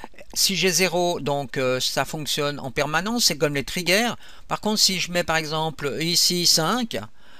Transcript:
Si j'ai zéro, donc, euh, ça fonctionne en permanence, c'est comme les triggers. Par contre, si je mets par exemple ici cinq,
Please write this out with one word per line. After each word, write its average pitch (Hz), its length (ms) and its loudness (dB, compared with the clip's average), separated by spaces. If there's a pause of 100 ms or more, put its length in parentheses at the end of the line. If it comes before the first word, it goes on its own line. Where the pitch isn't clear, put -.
(340)
Si - 220 2
j'ai 185 140 4
zéro, 175 500 2
donc, 143 380 -2
euh, 127 200 2
ça 135 260 0
fonctionne 147 540 -2
en 131 120 -6
permanence, 165 560 0
c'est 156 120 2
comme 143 160 2
les 139 100 0
triggers. 185 500 0 (340)
Par - 120 -2
contre, 214 200 0
si 190 180 4
je 165 140 -4
mets 175 120 2
par 160 120 0
exemple 156 640 -2
ici 170 460 2
cinq, 208 500 2 (440)